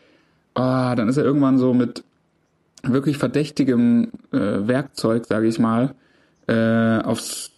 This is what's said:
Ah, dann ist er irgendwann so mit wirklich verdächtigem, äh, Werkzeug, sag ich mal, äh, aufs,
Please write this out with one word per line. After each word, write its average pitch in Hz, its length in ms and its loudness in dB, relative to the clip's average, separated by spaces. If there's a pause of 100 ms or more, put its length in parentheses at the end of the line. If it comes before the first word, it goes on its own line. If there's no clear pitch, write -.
(540)
Ah, 127 400 0
dann 117 140 0
ist 135 80 0
er 147 80 0
irgendwann 135 340 2
so 127 140 2
mit 120 320 0 (800)
wirklich 139 360 0
verdächtigem, 120 920 2 (240)
äh, 139 60 -2 (300)
Werkzeug, 120 580 -2
sag 110 180 -2
ich 113 140 0
mal, 113 360 0 (520)
äh, 113 560 2
aufs, - 560 -6